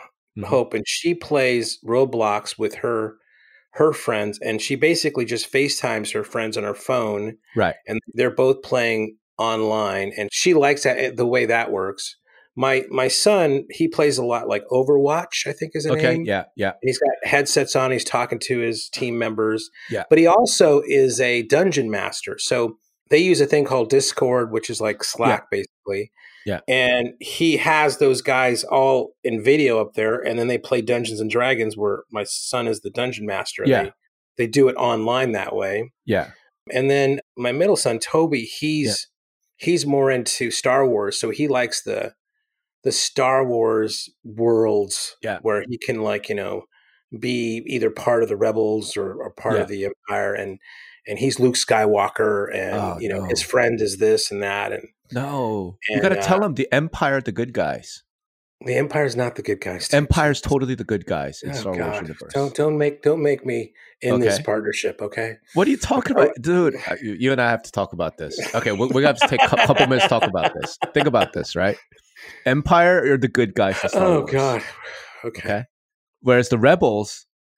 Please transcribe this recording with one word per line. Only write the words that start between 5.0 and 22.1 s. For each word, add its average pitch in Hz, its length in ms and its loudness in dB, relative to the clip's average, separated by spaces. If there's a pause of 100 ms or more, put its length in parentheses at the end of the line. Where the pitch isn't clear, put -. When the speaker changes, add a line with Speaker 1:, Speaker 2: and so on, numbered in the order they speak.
Speaker 2:
just 113 280 -6
FaceTimes 127 600 -2
her 107 80 -4
friends 113 340 -6
on 107 60 -4
her 104 100 -4
phone. 107 640 -4 (200)
Speaker 1:
Right. 92 180 2 (140)
Speaker 2:
And 110 100 -4 (160)
they're 123 160 2
both 131 320 2
playing 113 540 -2 (220)
online, 107 800 0
and 101 160 -6
she 180 220 2
likes 143 300 4
that, 127 320 0
the 120 100 0
way 120 200 2
that 117 260 0
works. 98 440 -6 (400)
My, 135 340 0
my 131 180 0
son, 170 640 2
he 165 180 0
plays 147 300 2
a 123 60 -2
lot, 117 240 -2
like, 104 220 -2
Overwatch, 139 800 2
I 143 40 -4
think 160 220 -10
is 151 100 -4
the 147 100 0
Speaker 1:
Okay, 131 240 2
Speaker 2:
name. 165 80 -6
Speaker 1:
yeah, 98 180 -2 (120)
yeah. 101 120 -2
Speaker 2:
And - 140 -6
he's 127 180 -2
got 139 100 2 (180)
headsets 143 460 0
on, 131 160 0
he's 123 140 -2
talking 120 360 -2
to 123 200 -4
his 113 280 -4
team 120 300 -6
members. 110 500 -2 (220)
Speaker 1:
Yeah. 104 180 -4
Speaker 2:
But 156 100 8
he 165 100 8
also 175 580 6
is 135 340 4
a 120 220 2
dungeon 139 480 2
master. 98 480 -6